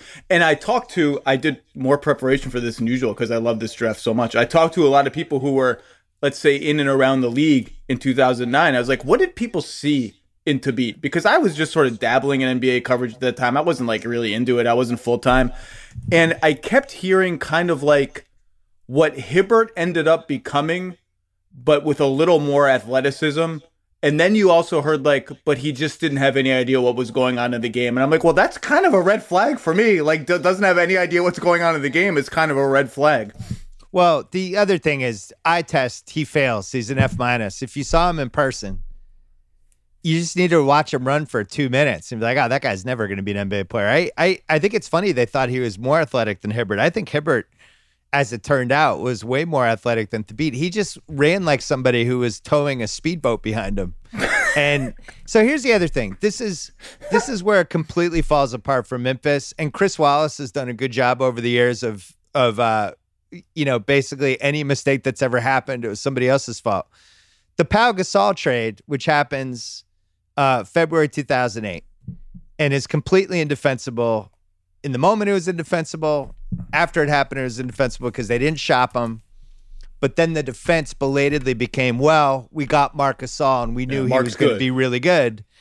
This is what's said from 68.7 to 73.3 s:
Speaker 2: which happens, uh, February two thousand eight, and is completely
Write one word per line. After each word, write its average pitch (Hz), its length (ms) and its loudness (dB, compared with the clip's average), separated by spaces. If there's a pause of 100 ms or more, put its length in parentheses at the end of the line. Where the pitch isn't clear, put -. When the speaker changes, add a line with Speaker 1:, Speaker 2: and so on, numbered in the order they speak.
Speaker 2:
which 143 180 -6
happens, 135 800 -2 (540)
uh, 131 260 2
February 160 440 0
two 143 160 -6
thousand 120 420 -2
eight, 87 180 -10 (760)
and 143 160 0
is 139 140 -2
completely 180 540 0